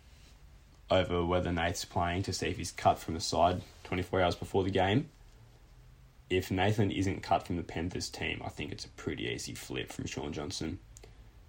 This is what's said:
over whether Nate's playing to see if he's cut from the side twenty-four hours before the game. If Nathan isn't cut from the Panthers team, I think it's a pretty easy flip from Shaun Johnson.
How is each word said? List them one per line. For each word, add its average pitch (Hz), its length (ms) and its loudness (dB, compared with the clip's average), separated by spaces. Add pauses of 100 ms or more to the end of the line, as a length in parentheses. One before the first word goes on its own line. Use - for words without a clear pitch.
(880)
over 87 360 4
whether 87 260 2
Nate's 87 320 0
playing 87 400 0
to - 100 -4
see 85 140 -2
if 82 100 -2
he's 85 140 -6
cut - 260 4
from - 160 -6
the 80 60 -2
side 87 420 4 (220)
twenty-four 92 380 0
hours 87 140 4
before - 280 0
the 95 80 0
game. 98 380 4 (1200)
If 92 200 2
Nathan 98 420 4
isn't 95 320 0
cut - 220 0
from 90 120 -2
the 80 60 -4
Panthers 82 440 -6
team, - 380 -6
I - 20 -6
think - 240 -8
it's - 140 -10
a - 40 -16
pretty - 360 -6
easy - 280 -6
flip - 380 -8
from - 140 -6
Shaun 71 260 -6
Johnson. 78 480 -6 (680)